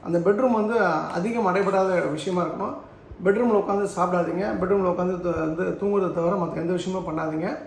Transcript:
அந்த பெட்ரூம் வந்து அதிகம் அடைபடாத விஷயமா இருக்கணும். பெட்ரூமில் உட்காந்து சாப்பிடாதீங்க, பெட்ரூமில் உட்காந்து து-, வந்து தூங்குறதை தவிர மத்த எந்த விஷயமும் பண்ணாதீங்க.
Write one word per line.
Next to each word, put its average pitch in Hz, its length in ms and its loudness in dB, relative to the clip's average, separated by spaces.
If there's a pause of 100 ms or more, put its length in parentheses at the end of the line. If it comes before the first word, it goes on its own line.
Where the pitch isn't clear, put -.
அந்த 175 140 0
பெட்ரூம் 220 400 4
வந்து 214 160 0 (380)
அதிகம் 214 320 -2
அடைபடாத 190 560 2 (100)
விஷயமா 180 320 -2
இருக்கணும். 180 320 -4 (480)
பெட்ரூமில் 208 380 4
உட்காந்து 202 340 0
சாப்பிடாதீங்க, 180 500 0 (140)
பெட்ரூமில் 185 340 2
உட்காந்து 180 300 -2
து-, 165 160 0
வந்து 160 240 -2
தூங்குறதை 185 500 0
தவிர 170 220 0
மத்த 170 200 -4
எந்த 170 180 -2
விஷயமும் 180 340 -4
பண்ணாதீங்க. 160 400 -4 (200)